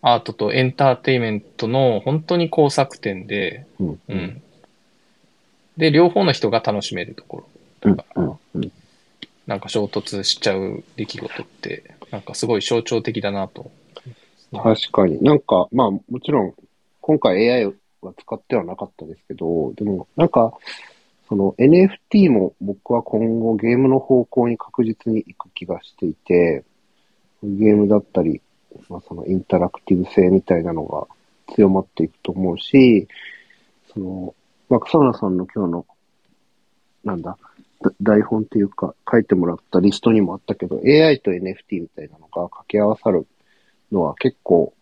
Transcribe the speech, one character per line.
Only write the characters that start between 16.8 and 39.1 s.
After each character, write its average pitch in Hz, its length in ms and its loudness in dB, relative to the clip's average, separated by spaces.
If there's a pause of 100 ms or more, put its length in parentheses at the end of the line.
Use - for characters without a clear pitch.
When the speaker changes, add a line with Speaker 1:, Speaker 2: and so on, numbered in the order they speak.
Speaker 2:
今 156 200 0
回 101 240 2
エ 120 60 2
ー 123 40 2
ア 127 40 2 (120)
イ 98 40 -14 (280)
は 92 160 -16
使 - 160 -12
っ - 80 -16
て - 140 -4
は 98 80 -2
な 87 100 -12
か 98 120 -12
っ - 100 -20
た 80 100 -18
で 80 80 -16
す - 140 -20
け - 60 -12
ど、 82 400 -4
で 107 100 -8
も、 98 320 -4
な 160 80 2
ん 170 40 2
か、 113 240 2 (800)
そ 107 60 -2
の 98 220 0
エ 131 100 6
ヌ 170 100 8
エ 190 80 6
フ 190 100 -2 (140)
テ 208 80 4
ィ 190 80 6
ー 160 40 4
も 95 300 0
僕 98 300 -8
は 120 140 0
今 113 340 -2
後 113 160 0
ゲ 117 220 2
ー - 20 2
ム 131 100 4
の 131 120 4
方 127 240 2
向 120 240 0
に 117 100 -4
確 - 260 -4
実 113 280 -4
に 110 120 0
行 - 240 -20
く - 60 -
気 - 100 -12
が 87 160 -8
し - 160 -20
て - 80 -10
い 82 80 -2
て、 82 520 2 (800)
ゲ 104 280 4
ー 104 40 6
ム 104 100 4
だ 104 120 4
っ 95 40 0
た - 220 -2
り、 78 180 -2 (460)
ま 90 80 -14
あ、 90 100 -14
そ - 80 -16
の 85 120 -12
イ 92 80 -2
ン 92 100 -4
タ 92 140 0
ラ 87 120 0
ク - 120 -18
テ - 120 0
ィ 90 40 2
ブ 90 120 -4
性 185 200 4
み 95 120 4
た 90 160 0
い 82 60 -4
な - 80 -6
の 80 120 -6
が - 220 -8 (480)
強 101 140 6
ま 95 140 2
っ - 40 -8
て - 160 -6
い 78 60 -2
く - 160 -16
と 92 80 -6
思 90 220 -2
う 82 40 -12
し、 127 480 4 (880)
そ 107 60 -10
の、 92 340 -10 (340)
ま 123 100 2
あ、 - 20 0
草 - 180 0
野 131 180 4
さ 107 120 -4
ん 92 80 0
の 92 100 -2
今 98 220 -4
日 - 20 -2
の、 85 160 -6 (1160)
な 101 100 -6
ん 85 80 -8
だ、 - 160 -12 (420)
だ-、 - 120 2 (100)
台 104 200 4
本 110 200 -2
っ - 20 -2
て - 140 -4
い 101 60 2
う 98 40 -4
か、 - 280 -8 (120)
書 120 120 4